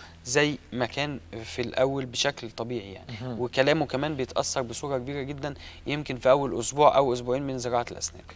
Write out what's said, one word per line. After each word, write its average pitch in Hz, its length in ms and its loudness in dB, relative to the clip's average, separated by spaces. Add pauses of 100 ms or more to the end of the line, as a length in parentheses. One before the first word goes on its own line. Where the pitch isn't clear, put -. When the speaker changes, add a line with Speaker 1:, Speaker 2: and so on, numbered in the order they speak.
(240)
Speaker 1:
زي 147 340 2 (140)
ما 120 140 -2
كان 139 340 -6 (240)
في - 180 -6
الأول 135 440 0
بشكل 120 440 -4
طبيعي 113 420 -8
يعني. - 280 -14
Speaker 2:
مهم. 120 200 -6
Speaker 1:
وكلامه 139 460 4
كمان 147 300 -2
بيتأثر 131 460 -2
بصورة 131 360 -4
كبيرة 139 240 -6
جدًا، 143 320 -6 (320)
يمكن 143 320 -2
في 127 120 6
أول 131 300 4
أسبوع 135 360 6
أو 139 160 6
أسبوعين 123 300 0
من 135 160 -4
زراعة 120 320 0
الأسنان. - 340 -8 (120)